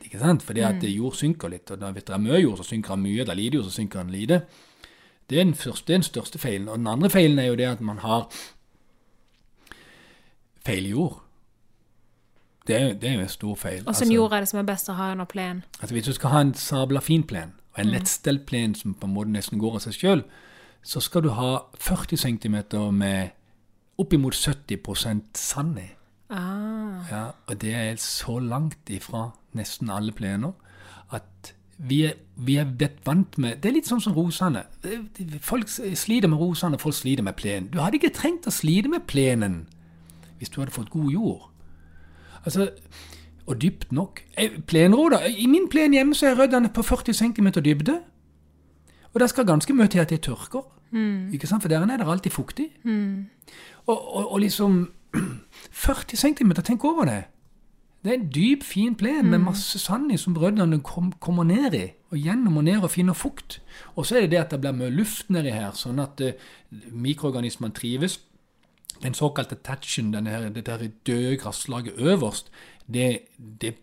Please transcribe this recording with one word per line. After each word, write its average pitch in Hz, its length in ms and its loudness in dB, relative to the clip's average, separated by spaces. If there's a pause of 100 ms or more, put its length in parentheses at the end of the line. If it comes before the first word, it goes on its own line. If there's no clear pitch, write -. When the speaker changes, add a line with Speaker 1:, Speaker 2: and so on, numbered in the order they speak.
Speaker 1:
Ikke - 160 -12
sant? 160 240 4
Fordi 107 180 -4
at 107 220 2
Speaker 2:
Mm. 104 100 -2
Speaker 1:
jord 117 220 -4
synker 151 340 -2
litt, 90 220 -14
og 95 80 -10
da, 98 120 -8
hvis 95 120 -12
det 95 100 -10
er 95 60 -2
mye 131 220 4
jord, 110 160 2
så 90 60 -12
synker 110 260 -6
han 98 140 -2
mye, 104 220 -2
da 90 80 -6
lite 107 220 -2
jord, 120 100 -2
så 92 60 -10 (100)
synker 101 180 -6
han 90 120 -8
lite. 113 300 2 (880)
Det 147 100 2
er 185 60 6
den 160 100 4
første, - 320 -8
det 156 60 2
er 185 40 6
den 180 60 4
største - 340 -8
feilen. 101 320 -4
Og 110 80 -8
den 117 100 -2
andre 135 220 2
feilen 156 300 6
er 127 80 2
jo 123 80 2
det 123 100 0
at 117 160 -4
man 104 180 -4
har 110 280 0 (2500)
feil 95 240 -2
jord. 139 300 -2 (1500)
Det 113 140 2
er, 131 120 2
det 113 160 -4
er 135 80 0
jo 92 80 -2
en 101 60 -8
stor 104 280 -6
feil. 92 280 -8
Speaker 2:
Og 233 80 0
sånn 247 120 2
Speaker 1:
Altså, 226 60 6
Speaker 2:
jord 226 200 4
er 208 120 0
det 190 40 -4
som 208 120 -4
er 202 80 -2
best 190 200 -4
å 185 60 -6
ha 190 160 -2
under 185 160 -6
plen? 180 360 -6 (180)
Speaker 1:
altså, 107 140 -8
hvis 113 100 -2
du 135 80 -2
skal 135 180 -2
ha 151 100 6
en 139 120 4
sabla 135 480 -2
fin 160 220 4
plen, 87 300 -8 (200)
og - 60 -6
en 104 80 2
Speaker 2:
Mm. 104 60 2
Speaker 1:
lettstelt 139 520 -2
plen 113 300 -2
som 101 180 -6
på - 140 -12
en 98 60 -2
måte 104 180 -2
nesten 104 280 -4
går 110 160 -2
av 104 60 -6
seg 107 120 -10
selv, 180 300 2 (600)
så - 180 -8
skal - 200 0
du 156 80 4
ha 127 300 0 (180)
førti - 400 -2
centimeter 107 720 0
med 98 380 2 (680)
opp 190 160 0
imot 135 220 2
sytti - 420 -4
prosent 104 600 -6
sand 143 420 -4
i. 92 100 -12 (400)
Speaker 2:
Ah. 196 800 -6
Speaker 1:
Ja, 110 200 -6 (160)
og 104 140 -8
det 110 120 -4
er 113 220 -4
så - 440 -6
langt 127 500 -4
ifra 113 420 -8 (220)
nesten 113 360 -6
alle 104 220 -4
plener 104 420 -4 (580)
at - 420 -14 (260)
vi 139 260 0
er, 151 80 -2 (240)
vi 131 200 0
er 147 80 0
blitt 139 400 -4
vant 185 320 2
med, 123 240 -2
det 202 80 0
er 254 40 2
litt 311 140 2
sånn 233 140 0
som 202 120 0
rosene. 160 500 0 (180)
Det, 214 360 -10
det, 156 240 -10
folk 226 260 -2
s-, - 140 -10 (180)
sliter 226 300 2
med 151 100 4
rosene, 170 400 0
folk 147 160 -2
sliter 131 280 0
med 95 120 -2
plen. 101 320 -4
Du 135 120 -4
hadde 202 200 2
ikke 294 140 2
trengt 349 340 -2
å 196 40 -2
slite 180 380 2
med 330 180 -2
plenen 110 600 2 (720)
hvis - 100 -12
du - 120 -8
hadde 131 100 -6
fått 113 180 -8
god 151 220 0
jord. 160 380 -2 (960)
Altså, 190 240 0 (800)
og 123 140 -4
dypt - 300 -2
nok. 160 320 -4 (140)
Eh, 311 120 2 (180)
plenråda, 185 600 6
i 220 200 0
min 339 220 6
plen 302 240 6
hjemme 277 220 6
så 294 120 4
er 262 120 6
røddene 247 340 6
på 226 100 2
førti 247 300 0
centimeter 208 480 4
dybde, 151 400 2 (1120)
og 233 60 2
det 247 100 6
skal 247 160 2
ganske 165 280 4
mye 226 140 8
til 180 120 2
at 156 100 2
det 160 120 0
tørker. 247 440 -6 (260)
Speaker 2:
Mm. 202 420 -2
Speaker 1:
Ikke 143 140 -4
sant? 208 140 0
For 175 80 0
der 160 120 4
er 240 160 2
det 196 100 -2
alltid 180 240 0
fuktig. - 380 -6 (140)
Speaker 2:
Mm. 202 440 -2 (600)
Speaker 1:
Og, 226 100 2 (180)
og, 202 160 -4
og 196 80 0
liksom, 196 520 2 (220)
<clears throat> - 580 -6
førti - 460 -2
centimeter, 240 440 4
tenk 226 240 0
over 311 200 4
det. 104 180 0 (800)
Det 202 80 0
er 254 80 2
en 180 100 -4
dyp, 214 340 2
fin 220 320 0
plen 269 340 2
med 175 100 6
Speaker 2:
Mm. 180 60 4
Speaker 1:
masse 196 340 -2
sand 254 320 -2
i 185 60 2
som 180 200 -2
røddene 170 440 2
kom-, 175 380 -4
kommer 170 240 0
ned 202 300 4
i, 92 200 -4 (180)
og 160 60 -4
gjennom 175 400 2
og 147 60 2
ned 190 200 4
og 165 80 -2
finner 180 220 2
fukt. - 480 -10 (340)
Og 147 100 -4
så 240 120 0
er 233 40 6
det 165 100 2
det 175 80 4
at 165 120 -2
det 139 100 -2
blir 139 120 -2
mye 127 160 -2
luft 190 400 -2
nedi 160 220 0
her, 107 200 -4
sånn 123 280 -6
at, 139 220 -6
eh, 127 120 -2 (580)
mikroorganismene 123 800 -4
trives. 127 460 -4 (840)
Den 131 100 -2
såkalte 139 420 -2
thatchen, 120 580 -4
denne 107 160 -2
her, 110 200 -4
dette 110 220 -8
her 117 160 -6 (180)
døde 123 320 0
grasslaget 120 600 -8
øverst, 139 520 2 (380)
det, 120 320 0 (420)
det, 113 220 -6